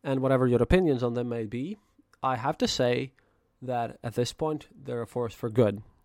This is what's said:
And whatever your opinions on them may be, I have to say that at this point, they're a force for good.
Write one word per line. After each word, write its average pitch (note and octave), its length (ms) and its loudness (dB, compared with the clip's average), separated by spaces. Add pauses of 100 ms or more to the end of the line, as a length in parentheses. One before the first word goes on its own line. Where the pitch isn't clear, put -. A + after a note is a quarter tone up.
And C3+ 180 -2
whatever C3 280 4
your A#2+ 140 4
opinions D3 400 4
on A#2+ 100 -2
them A#2+ 160 -4
may A#2 160 -6
be, B2+ 320 -8 (460)
I C3 140 0
have C3+ 220 -4
to - 100 0
say B2+ 440 0 (500)
that - 400 -6
at A#2 120 -6
this A#2+ 180 0
point, D#3 360 -4 (160)
they're A#2+ 180 -6
a A2+ 40 -8
force A#2+ 280 -6
for - 140 -6
good. G#2+ 340 2 (220)